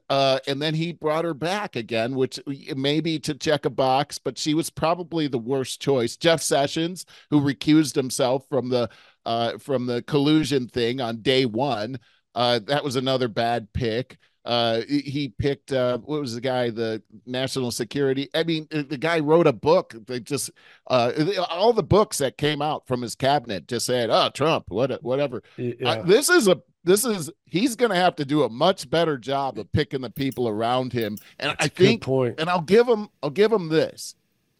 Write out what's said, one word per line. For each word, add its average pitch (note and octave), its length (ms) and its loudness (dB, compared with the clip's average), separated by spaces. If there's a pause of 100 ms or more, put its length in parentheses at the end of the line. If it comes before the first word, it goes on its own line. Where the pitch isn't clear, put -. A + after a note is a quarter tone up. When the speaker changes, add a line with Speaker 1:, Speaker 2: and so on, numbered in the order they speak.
(120)
Speaker 1:
uh, C3+ 340 2
and C#3 160 -4
then D#3 140 -2
he E3+ 160 -2
brought D#3 340 -2
her E3 80 -4
back F3+ 420 -6
again, A#2 380 -4
which C3 260 -2 (360)
maybe D3+ 460 0
to D3+ 120 -4
check C#3+ 320 -2
a C#3+ 60 -2
box, C3 480 0
but - 180 -6
she D#3 160 -2
was D#3+ 160 0
probably E3 580 -2
the B2 120 -4
worst B2+ 420 -4
choice. B2+ 340 0
Jeff E3 280 2
Sessions, D#3+ 640 -2 (240)
who D3 100 6
recused C#3+ 540 4
himself C3 520 0
from B2+ 220 -2
the, A#2+ 180 2 (380)
uh, A#2 320 -2
from B2 300 -2
the A#2+ 160 -2
collusion C#3+ 640 2
thing A#2+ 340 -2
on A#2 220 -6
day C3 240 4
one, A#2 500 -4 (380)
uh, A#2+ 320 2
that C#3 160 0
was C3+ 120 -4
another C3 320 0
bad A#2 460 -2
pick. A#2+ 460 -4 (260)
Uh, A#2 420 0
he, C#3+ 120 0
he C#3 300 -4
picked, C#3 440 -4
uh, B2 240 2
what D3 240 -6
was A#2+ 140 -6
the A#2+ 60 -10
guy, B2+ 280 -2
the A2 320 -4 (240)
national B2+ 460 -4
security? C3+ 640 -2
I D#3+ 80 2
mean, D#3+ 260 -2
the, D3+ 140 -2
the C#3 160 -8
guy E3+ 200 0
wrote D#3+ 280 6
a D3 40 6
book C#3+ 440 2 (100)
that B2 200 -6
just, - 260 -4 (360)
uh, B2 240 2
the, F3 360 0
all F#3+ 260 2
the A3 80 0
books G3 380 2
that C3 180 -2
came D3 240 0
out D3 240 -4
from B2 160 -4
his A#2 140 -8
cabinet A#2+ 520 0
just A#2 200 -4
said, A#2+ 240 0
"Oh, C#3 200 4
Trump, D3 380 0
what, A#2 340 -2
whatever." B2+ 380 -4 (160)
Speaker 2:
Y-, B2 160 -6 (100)
Speaker 1:
Uh, D3+ 140 0
Speaker 2:
yeah. A2+ 60 -8
Speaker 1:
this A3 260 4
is E4+ 180 4
a, F3+ 140 4 (220)
this F#3+ 200 4
is, F#3+ 280 -4 (140)
he's A3+ 300 0
gonna A3+ 200 2
have F3 220 4
to D3 80 -2
do C#3+ 180 2
a A#2 60 0
much C#3+ 420 0
better D#3+ 260 0
job C3 400 -4
of G2+ 160 -10
picking D3 280 -2
the A#2+ 100 -8
people C3 360 -2
around A#2 460 -2
him. G#2+ 240 -4 (220)
And C#3+ 100 -2
Speaker 2:
That's D3+ 140 -4
Speaker 1:
I - 20 2
Speaker 2:
a D3+ 40 0
good - 80 -12
Speaker 1:
think, A3+ 260 4
Speaker 2:
point. C3 360 -2
Speaker 1:
and D#3+ 80 -2
I'll F3+ 140 0
give G#3+ 260 4
him, G#3+ 220 0 (140)
I'll D3 80 -4
give G3+ 200 2
him F#3+ 180 0
this, - 460 -2 (440)